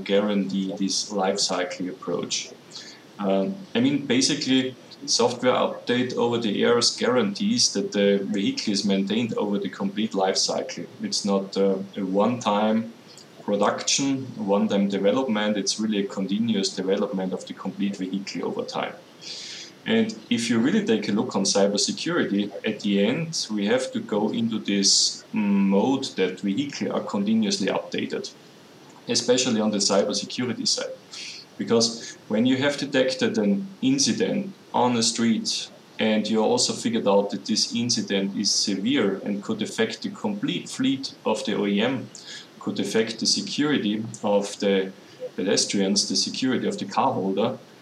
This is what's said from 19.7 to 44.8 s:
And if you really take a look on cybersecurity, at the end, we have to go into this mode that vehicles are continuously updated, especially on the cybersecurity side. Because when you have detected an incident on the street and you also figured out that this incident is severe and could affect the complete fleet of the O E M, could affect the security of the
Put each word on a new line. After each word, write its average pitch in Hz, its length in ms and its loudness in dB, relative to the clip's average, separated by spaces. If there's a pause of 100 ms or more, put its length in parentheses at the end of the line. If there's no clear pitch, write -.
And 110 280 2 (160)
if 117 200 0
you 117 100 4
really 160 260 4
take 110 240 2
a 107 40 0
look - 220 0
on 104 100 0
cybersecurity, 101 1040 0 (120)
at 110 180 -4
the 101 220 2
end, 156 460 -2
we 104 160 -2
have 123 280 2
to 117 60 -2
go 104 300 0
into 113 300 -2
this - 720 2
mode 101 720 2 (140)
that 113 240 0
vehicles 123 500 -4
are - 80 -2
continuously 101 680 0
updated, - 640 -4 (760)
especially 120 540 2
on 107 100 2
the 101 60 0
cybersecurity 101 880 0
side. - 240 -2 (680)
Because 113 600 0 (100)
when 110 180 2
you 131 120 4
have 143 200 2
detected 131 600 0
an 104 280 2 (140)
incident - 720 0 (200)
on 120 200 4
the 113 80 2
street - 680 0 (280)
and 107 320 0
you 110 140 2
also 117 300 2
figured 110 340 -2
out 98 240 4
that 98 140 -8
this - 280 -2
incident 202 640 0
is 208 140 0
severe 101 760 0
and 101 180 -4
could 110 180 -4
affect - 420 -2
the 101 60 -4
complete - 600 -4
fleet 135 460 -2 (100)
of 107 200 0
the 101 100 -2
O 101 100 0
E 101 160 2
M, 123 280 -2 (500)
could - 200 -6
affect - 400 0
the 107 60 -2
security 110 800 0 (200)
of 101 360 2
the 98 320 2 (440)